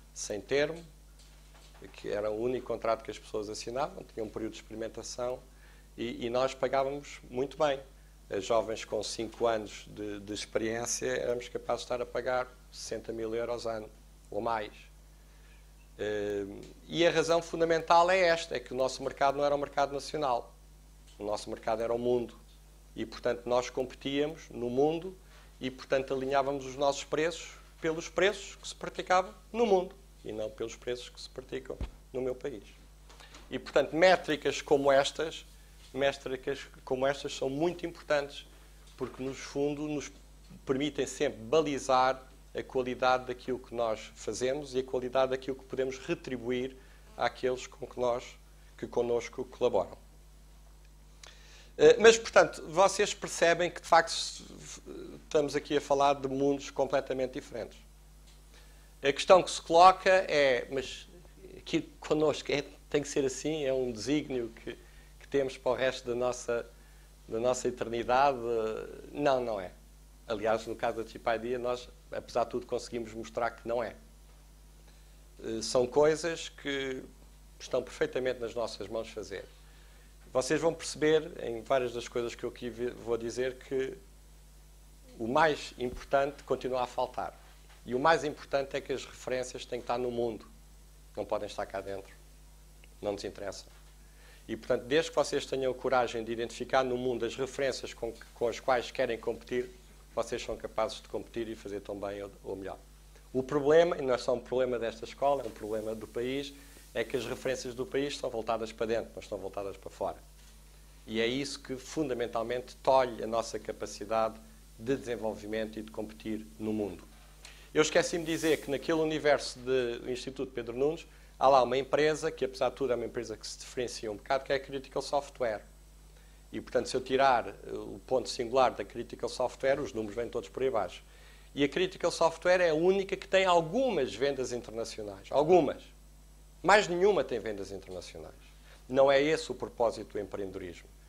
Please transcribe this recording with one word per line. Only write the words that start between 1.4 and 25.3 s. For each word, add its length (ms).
que 160
era 200
o 80
único 300
contrato 380
que 40
as 80
pessoas 300
assinavam, 560
tinham 140
um 20
período 220
de 60
experimentação 840
e, 280
e 40
nós 240
pagávamos 760
muito 280
bem, 220
a 100
jovens 460
com 160
cinco 460
anos 400
de, 320
de 140
experiência, 760
éramos 420
capazes 320
de 40
estar 160
a 40
pagar 420
sessenta 400
mil 220
euros 320
ano, 240
ou 100
mais. 320
Eh, 480
e 180
a 60
razão 300
fundamental 680
é 80
esta, 360
é 40
que 140
o 40
nosso 260
mercado 340
não 60
era 120
um 20
mercado 360
nacional. 600
O 80
nosso 240
mercado 320
era 120
o 40
mundo. 380
E, 100
portanto, 400
nós 240
competíamos 800
no 200
mundo 480